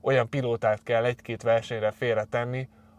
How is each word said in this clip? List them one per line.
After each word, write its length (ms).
olyan 280
pilótát 540
kell 220
egy-két 380
versenyre 480
félretenni, 760